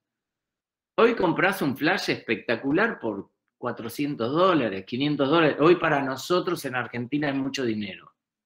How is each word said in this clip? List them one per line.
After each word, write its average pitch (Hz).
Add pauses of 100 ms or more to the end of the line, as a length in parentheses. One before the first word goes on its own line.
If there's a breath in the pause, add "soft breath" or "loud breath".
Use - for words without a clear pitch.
(960)
Hoy 233
comprás 175
un 135
flash 175
espectacular 135
por 101 (300)
cuatrocientos 120
dólares, 143
quinientos 143
dólares. 156
Hoy 165
para 151
nosotros 151
en 127
Argentina 123
es 135
mucho 135
dinero. 104 (340)